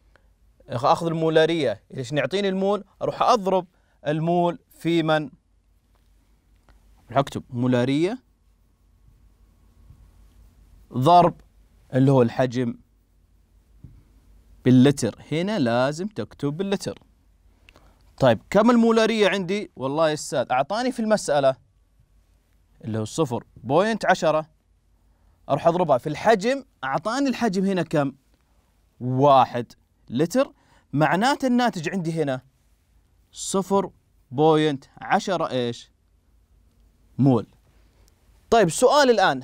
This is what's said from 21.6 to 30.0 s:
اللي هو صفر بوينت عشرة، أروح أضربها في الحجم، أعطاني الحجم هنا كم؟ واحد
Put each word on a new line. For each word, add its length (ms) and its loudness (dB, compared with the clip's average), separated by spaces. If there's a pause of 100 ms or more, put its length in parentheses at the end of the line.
اللي 140 -6
هو 60 -4
صفر 400 -4 (120)
بوينت 500 0
عشرة، 400 0 (1040)
أروح 180 -2
أضربها 320 2
في 100 -10
الحجم، 560 -2 (200)
أعطاني 440 -4
الحجم 360 -2
هنا 180 -2
كم؟ 300 -2 (880)
واحد 720 2 (380)